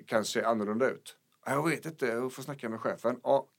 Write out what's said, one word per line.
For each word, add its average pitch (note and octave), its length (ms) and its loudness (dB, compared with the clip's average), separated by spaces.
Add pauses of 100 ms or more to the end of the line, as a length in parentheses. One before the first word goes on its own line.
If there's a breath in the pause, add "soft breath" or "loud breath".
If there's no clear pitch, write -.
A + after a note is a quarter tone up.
kan G#2+ 180 2
se G#2+ 180 0
annorlunda A2 460 2
ut? - 280 -8 (280)
"Ja, - 60 0
jag E3+ 180 2
vet D3+ 160 -2
inte, D#3+ 200 -6
jag B2 280 -2
får C3+ 100 -10
snacka - 260 -8
med A2 100 -6
chefen." A#2 440 -2
Ja, - 240 4 (120)